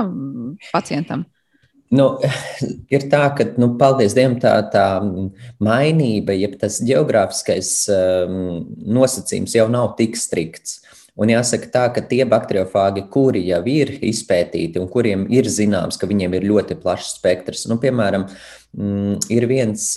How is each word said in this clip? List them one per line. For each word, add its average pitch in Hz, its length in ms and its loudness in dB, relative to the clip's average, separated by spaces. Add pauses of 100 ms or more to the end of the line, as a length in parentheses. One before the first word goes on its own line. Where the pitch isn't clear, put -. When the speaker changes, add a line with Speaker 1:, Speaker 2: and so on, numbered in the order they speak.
Speaker 1:
mm, 139 640 -10
pacientam. - 560 -4 (680)
Speaker 2:
Nu, 135 140 6 (460)
<laughs> - 440 -4
ir 139 140 -2
tā, 143 140 4 (140)
ka, 110 100 2 (140)
nu, 120 160 4
paldies 123 400 4
Dievam, 127 240 4
tā, 107 140 4 (180)
tā 98 140 4 (760)
mainība, 117 720 2
jeb 98 240 -2
tas 104 200 -2
ģeogrāfiskais, 113 920 0 (200)
um, 92 720 0 (340)
nosacījums 104 600 0
jau 110 140 4
nav 120 280 0
tik 113 200 0
strikts. - 600 -6 (340)
Un 107 160 0
jāsaka 117 400 0
tā, 123 140 2 (100)
ka - 160 -4
tie 127 160 2
bakteriofāgi, 98 800 0 (100)
kuri 131 320 2
jau 87 140 0 (100)
ir 139 220 0 (100)
izpētīti 87 800 -2
un 92 80 -4
kuriem 101 400 0
ir 120 160 4
zināms, 98 560 0
ka 92 80 0
viņiem 92 300 2
ir 98 100 -2
ļoti 101 320 0
plašs 90 380 -4
spektrs. - 500 -2
Nu, 113 80 0
piemēram, 110 460 0 (500)
mm, 101 560 -2
ir 120 160 2
viens, 117 380 0 (140)